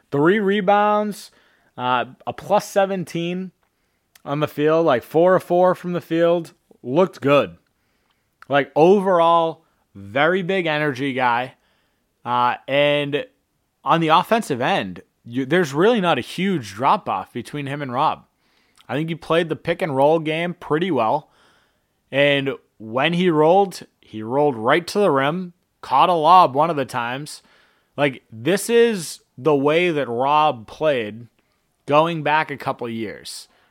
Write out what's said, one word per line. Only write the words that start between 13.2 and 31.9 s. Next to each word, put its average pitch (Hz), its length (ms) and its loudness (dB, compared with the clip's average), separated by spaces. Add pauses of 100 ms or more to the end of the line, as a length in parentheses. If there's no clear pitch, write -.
on 151 160 2
the 160 100 0
offensive 165 520 2
end, 123 400 -4 (240)
you, 120 180 -6
there's 147 300 0
really 185 260 2
not 170 200 0
a - 20 -4
huge 160 520 -4
drop-off 120 600 -2
between 139 320 -10
him 143 160 -8
and 135 100 -10
Rob. 123 340 -2 (640)
I 110 60 -8
think 156 160 -4
he 170 60 -8
played 160 340 -2
the 156 60 -4
pick-and-roll 160 640 0
game 160 340 -4
pretty 165 380 -4
well. 123 400 -2 (800)
And 139 420 0 (240)
when 123 360 -2
he 180 180 2
rolled, 175 560 2 (140)
he 110 200 -14
rolled 135 340 0
right 135 300 0
to - 140 -4
the 202 100 2
rim, 160 440 -2 (280)
caught 147 280 2
a 180 40 4
lob 165 420 4
one 151 140 2
of 165 60 -4
the 139 100 -4
times. 127 560 -8 (560)
Like, 143 340 -2
this 139 380 -2
is 233 520 0 (160)
the 147 180 2
way 156 360 2
that 143 160 -2
Rob 135 600 0
played 117 600 -4 (580)
going 156 380 2